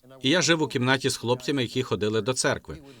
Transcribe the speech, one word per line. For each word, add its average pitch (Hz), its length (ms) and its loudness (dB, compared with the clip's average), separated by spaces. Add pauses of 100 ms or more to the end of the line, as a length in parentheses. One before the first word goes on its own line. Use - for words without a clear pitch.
(220)
і 131 80 2
я 175 120 4
жив 156 200 2
у 143 60 2
кімнаті 131 420 0
з - 80 -2
хлопцями, 123 440 0
які 127 220 -2
ходили 107 380 0
до 123 120 -2
церкви. 120 440 -2 (240)